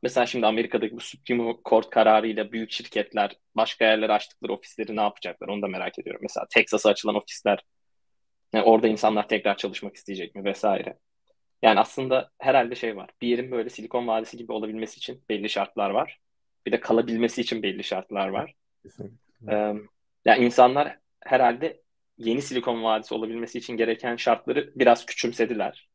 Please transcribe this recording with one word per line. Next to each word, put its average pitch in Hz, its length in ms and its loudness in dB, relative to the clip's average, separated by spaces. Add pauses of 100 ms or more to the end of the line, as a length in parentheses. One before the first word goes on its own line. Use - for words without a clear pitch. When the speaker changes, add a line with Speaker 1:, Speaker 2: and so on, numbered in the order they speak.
Speaker 1:
mesela 123 220 0
şimdi 117 200 -2
Amerika'daki 110 500 0
bu - 40 -12
Supreme 117 560 -4 (100)
Court 113 240 4
kararıyla 110 640 4
büyük 113 200 -8
şirketler - 680 -4 (180)
başka 113 300 0
yerlere 110 280 4
açtıkları 107 400 -4
ofisleri 107 420 -8
ne 107 60 0
yapacaklar 95 460 -4
onu 101 140 -4
da 101 60 -4
merak 90 320 -8
ediyorum. - 240 -10
Mesela - 260 -6
Texas'a 107 400 2
açılan 107 260 0
ofisler, - 480 -2 (920)
yani 104 120 2
orada 113 220 6
insanlar 107 400 0
tekrar 101 300 0
çalışmak 101 380 -8
isteyecek 95 400 -12
mi 98 80 -12
vesaire. 98 540 -2 (640)
Yani 107 180 6
aslında 131 600 -2
herhalde 123 360 2
şey 113 220 -6
var. 101 120 -16 (120)
Bir 120 60 -2
yerin 127 240 0
böyle 120 180 -4
Silikon 120 380 -6
Vadisi 110 300 -2
gibi 113 140 -12
olabilmesi 110 460 -6
için - 320 -12
belli 104 200 -2
şartlar 101 400 -2
var. 123 300 -4 (460)
Bir 104 60 -2
de 117 80 2
kalabilmesi 117 600 0
için 113 220 -4
belli 98 200 -4
şartlar 98 440 -4
var. - 280 -6 (280)
Speaker 2:
Kesinlikle. 101 340 -18 (340)
Speaker 1:
Ee, 104 220 0 (520)
yani 120 200 6
insanlar 131 540 4 (200)
herhalde 127 640 0 (360)
yeni 113 240 0
Silikon 123 420 -4
Vadisi 110 300 0
olabilmesi 113 440 -6
için 117 200 -8
gereken 117 380 0
şartları 127 600 0
biraz 120 300 6
küçümsediler. 113 880 -4